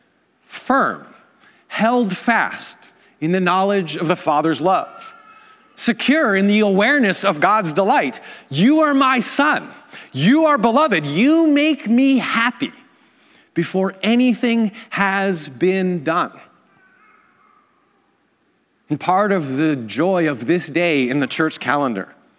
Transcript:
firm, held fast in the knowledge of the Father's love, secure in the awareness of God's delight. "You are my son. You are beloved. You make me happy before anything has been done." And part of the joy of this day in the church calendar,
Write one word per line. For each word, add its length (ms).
firm, 600
held 500
fast 720
in 120
the 60
knowledge 560
of 120
the 80
Father's 480
love, 500
secure 600
in 120
the 140
awareness 640
of 160
God's 320
delight. 480
"You 300
are 160
my 240
son. 520
You 360
are 100
beloved. 480
You 400
make 420
me 300
happy 540
before 500
anything 680
has 580
been 560
done." 280
And 100
part 320
of 240
the 220
joy 520
of 160
this 220
day 400
in 120
the 80
church 340
calendar, 520